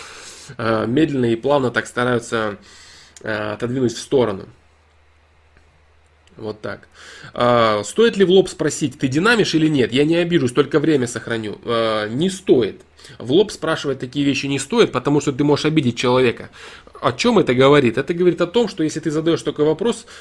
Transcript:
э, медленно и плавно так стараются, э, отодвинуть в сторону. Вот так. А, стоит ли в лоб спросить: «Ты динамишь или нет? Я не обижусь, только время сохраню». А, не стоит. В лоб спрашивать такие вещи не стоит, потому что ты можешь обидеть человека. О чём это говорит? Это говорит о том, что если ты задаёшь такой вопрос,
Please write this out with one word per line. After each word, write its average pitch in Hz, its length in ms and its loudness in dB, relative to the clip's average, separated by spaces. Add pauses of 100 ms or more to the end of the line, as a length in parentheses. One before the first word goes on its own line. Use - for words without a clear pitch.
(560)
э, 110 300 -2
медленно 135 400 0
и 113 100 0
плавно 131 340 0
так 117 160 -4
стараются, 117 720 -2 (640)
э, 107 300 -6
отодвинуть 120 400 -2
в - 60 -14
сторону. 110 480 0 (1900)
Вот 107 240 -12
так. - 280 -12 (460)
А, 113 480 2
стоит 220 340 2
ли 196 80 4
в 170 60 4
лоб 185 180 4
спросить: 147 500 -4
«Ты 139 100 0
динамишь 185 460 2
или 156 140 2
нет? 123 240 0
Я 143 120 2
не 165 120 2
обижусь, 170 360 0
только 151 260 0
время 143 280 2
сохраню». 113 580 -8
А, 110 440 -2
не 151 220 -2
стоит. 127 520 0 (360)
В 120 140 -6
лоб 202 180 4
спрашивать 151 480 -4
такие 135 260 -4
вещи 139 220 -2
не 139 120 -4
стоит, 208 340 2
потому 143 280 0
что 143 120 -2
ты 131 100 -2
можешь 147 220 2
обидеть 156 320 0
человека. 123 540 0 (500)
О 135 120 0
чём 233 260 0
это 131 160 2
говорит? 131 440 4
Это 156 160 -2
говорит 175 260 2
о 170 60 0
том, 233 220 0
что - 160 -4
если 151 160 -4
ты 160 100 -4
задаёшь 156 320 -2
такой 147 220 -2
вопрос, 175 420 -2 (140)